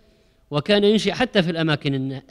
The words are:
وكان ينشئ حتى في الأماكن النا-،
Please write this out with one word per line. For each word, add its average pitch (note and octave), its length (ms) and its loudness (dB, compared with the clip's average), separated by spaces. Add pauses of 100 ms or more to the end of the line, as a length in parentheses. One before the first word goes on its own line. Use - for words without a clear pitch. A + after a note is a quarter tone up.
(520)
وكان G3+ 320 0
ينشئ G3+ 280 2
حتى G3 320 0
في F3 80 -2
الأماكن D#3 440 -2
النا-، C3+ 360 -6